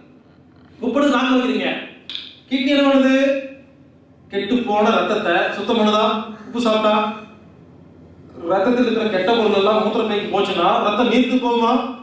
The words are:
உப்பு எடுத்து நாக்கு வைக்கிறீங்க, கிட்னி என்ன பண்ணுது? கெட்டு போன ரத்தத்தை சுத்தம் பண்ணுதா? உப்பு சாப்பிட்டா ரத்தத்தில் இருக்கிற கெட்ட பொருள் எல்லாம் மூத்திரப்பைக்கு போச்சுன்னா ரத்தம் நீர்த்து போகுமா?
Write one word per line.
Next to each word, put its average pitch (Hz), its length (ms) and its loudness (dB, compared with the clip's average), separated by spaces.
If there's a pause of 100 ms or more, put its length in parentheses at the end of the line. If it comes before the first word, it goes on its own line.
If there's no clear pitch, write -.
(800)
உப்பு 247 180 -2
எடுத்து 285 180 2
நாக்கு 254 200 2
வைக்கிறீங்க, - 340 0 (800)
கிட்னி 262 200 -2
என்ன 285 200 4
பண்ணுது? 262 280 4 (1120)
கெட்டு 202 280 -2 (100)
போன 208 240 2
ரத்தத்தை 180 440 0 (200)
சுத்தம் 240 240 -2
பண்ணுதா? 214 260 2 (420)
உப்பு 240 140 -8
சாப்பிட்டா 214 320 2 (1600)
ரத்தத்தில் 240 380 2
இருக்கிற 220 220 0
கெட்ட 190 240 0
பொருள் 214 220 2
எல்லாம் 214 280 2
மூத்திரப்பைக்கு 214 500 -2
போச்சுன்னா 185 360 0 (140)
ரத்தம் 214 280 0
நீர்த்து 247 260 2
போகுமா? 233 360 2 (300)